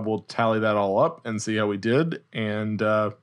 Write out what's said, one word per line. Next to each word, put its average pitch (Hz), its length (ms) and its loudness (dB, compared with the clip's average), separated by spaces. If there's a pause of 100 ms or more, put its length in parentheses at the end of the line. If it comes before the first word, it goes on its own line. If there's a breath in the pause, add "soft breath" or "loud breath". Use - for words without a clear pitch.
we'll 107 140 0
tally 113 420 0
that 107 160 2
all 101 220 2
up 165 260 0
and 110 160 -4
see 110 160 -2
how 107 100 2
we 101 120 -2
did, 131 420 0 (100)
and, 107 520 -4
uh, 107 300 2 (100)